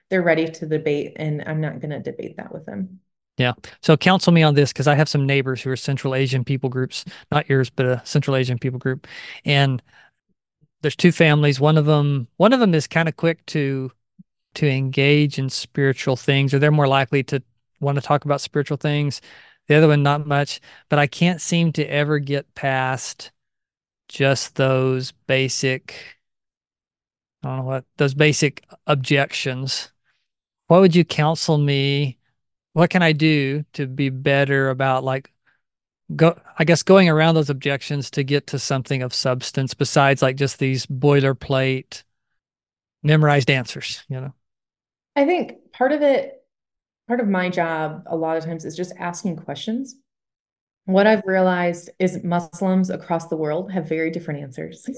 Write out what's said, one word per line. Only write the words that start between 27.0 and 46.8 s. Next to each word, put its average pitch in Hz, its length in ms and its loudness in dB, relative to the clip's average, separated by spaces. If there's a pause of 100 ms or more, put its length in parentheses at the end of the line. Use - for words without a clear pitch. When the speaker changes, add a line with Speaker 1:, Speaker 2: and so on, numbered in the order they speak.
Speaker 2:
I 139 60 -8
don't 131 80 -6
know 131 60 -6
what, 131 220 -6 (120)
those 143 160 0
basic 147 500 0 (240)
objections. 135 1040 -2 (760)
What 170 140 8
would 180 140 6
you 175 80 6
counsel 156 540 0
me? 139 600 0 (560)
What 170 160 2
can 185 120 2
I 165 100 4
do 151 600 0
to 143 140 -6
be 135 220 -2
better 139 600 0
about, 131 340 0
like, 131 300 -6 (800)
go, 143 240 4 (180)
I 165 60 2
guess, 160 200 2
going 190 260 6
around 160 260 4
those 151 140 0
objections 139 640 -4
to 143 120 -2
get 143 240 -2
to 139 120 -6
something 135 420 -4
of 123 120 -6
substance 131 600 -4
besides, 139 480 2
like, 131 160 0
just 139 220 -4
these 131 260 -2
boilerplate 135 1200 0 (1000)
memorized 147 460 4
answers, - 580 -6
you 131 140 -10
know? 135 120 -12 (800)
Speaker 1:
I 277 100 2
think - 460 -4
part 269 220 0
of 294 80 -2
it, 277 420 0 (640)